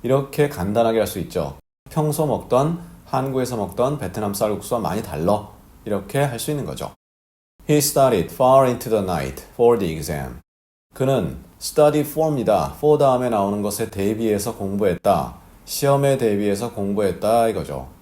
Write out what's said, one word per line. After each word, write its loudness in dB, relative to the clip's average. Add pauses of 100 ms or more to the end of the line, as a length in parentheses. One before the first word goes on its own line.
이렇게 0
간단하게 0
할 2
수 -8
있죠. -6 (320)
"평소 -2
먹던, 0 (240)
한국에서 -4
먹던 -2
베트남 -6
쌀국수와 -2
많이 -4
달라." -2 (360)
이렇게 -4
할 -2
수 -6
있는 -6
거죠. -10 (760)
He 6
studied 2
far 6
into -2
the 2
night -6
for 6
the -2
exam. -6 (560)
그는 -2 (160)
study 4
for입니다. 0
for 4
다음에 2
나오는 0
것에 -4
대비해서 -2
공부했다. -2 (320)
시험에 2
대비해서 0
공부했다 0
이거죠. -6 (120)